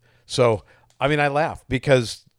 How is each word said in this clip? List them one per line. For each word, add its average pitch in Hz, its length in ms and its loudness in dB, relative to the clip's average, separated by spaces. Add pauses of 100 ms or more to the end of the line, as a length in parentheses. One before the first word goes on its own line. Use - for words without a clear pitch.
(260)
So, 117 380 0 (360)
I 131 80 -2
mean, 151 120 0
I 147 100 2
laugh 147 380 -4
because, 127 580 0 (140)